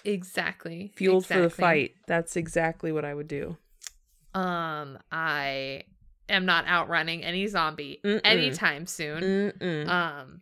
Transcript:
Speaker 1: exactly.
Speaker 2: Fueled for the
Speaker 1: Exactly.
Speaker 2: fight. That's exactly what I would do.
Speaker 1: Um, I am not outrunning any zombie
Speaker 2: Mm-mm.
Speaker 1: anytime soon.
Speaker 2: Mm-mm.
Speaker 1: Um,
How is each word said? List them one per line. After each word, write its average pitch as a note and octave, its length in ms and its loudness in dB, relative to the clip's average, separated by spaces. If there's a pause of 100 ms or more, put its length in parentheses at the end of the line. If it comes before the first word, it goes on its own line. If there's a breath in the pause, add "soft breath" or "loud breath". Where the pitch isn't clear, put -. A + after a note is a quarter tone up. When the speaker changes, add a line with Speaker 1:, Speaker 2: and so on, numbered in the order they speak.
Speaker 1:
exactly. F3+ 920 -6
Speaker 2:
Fueled F#3 300 4
for - 80 -4
the F3+ 120 6
Speaker 1:
Exactly. E3+ 160 -2
Speaker 2:
fight. E3 340 4 (120)
That's E3+ 300 0
exactly E3 560 -2
what D3+ 100 -2
I C#3+ 100 -6
would D3 140 -8
do. D#3 300 -6 (760)
Speaker 1:
Um, E3 640 -4 (140)
I C#3 720 -4 (460)
am F#3+ 160 4
not E3+ 200 4
outrunning E3 600 0
any F#3 220 -2
zombie D#3 580 -2
Speaker 2:
Mm-mm. G#3 180 2
Speaker 1:
anytime E3+ 640 2
soon. F#3 640 -2
Speaker 2:
Mm-mm. D#3+ 380 -4
Speaker 1:
Um, D#3+ 520 -2